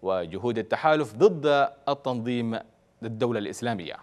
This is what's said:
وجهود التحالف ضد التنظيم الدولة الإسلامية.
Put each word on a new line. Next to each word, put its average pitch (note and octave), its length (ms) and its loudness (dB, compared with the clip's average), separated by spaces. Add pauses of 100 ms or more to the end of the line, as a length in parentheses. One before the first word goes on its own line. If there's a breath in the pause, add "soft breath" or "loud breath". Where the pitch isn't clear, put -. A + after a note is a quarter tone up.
وجهود F#2+ 560 -4
التحالف C#3 560 0
ضد D3 560 4 (180)
التنظيم A#2+ 680 -2 (440)
الدولة A#2 360 0
الإسلامية. G2+ 640 -6